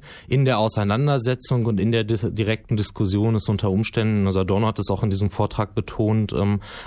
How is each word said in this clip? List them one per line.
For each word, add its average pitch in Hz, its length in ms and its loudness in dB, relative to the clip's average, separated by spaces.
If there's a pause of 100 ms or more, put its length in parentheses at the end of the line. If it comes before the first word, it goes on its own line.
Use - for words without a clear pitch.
(280)
in 135 160 2
der 123 140 2
Auseinandersetzung 117 1040 0
und 110 120 0
in 104 140 2
der 113 140 0
dis-, 110 240 0
direkten 107 480 -2
Diskussion 104 580 0
ist 104 140 0
unter 101 200 0
Umständen, 107 580 0
also 95 120 2
Adorno 98 280 2
hat 110 120 -2
es 98 100 -2
auch 98 140 -2
in 107 60 0
diesem 98 200 0
Vortrag - 460 -2
betont, 107 560 -2
ähm, 101 300 0 (260)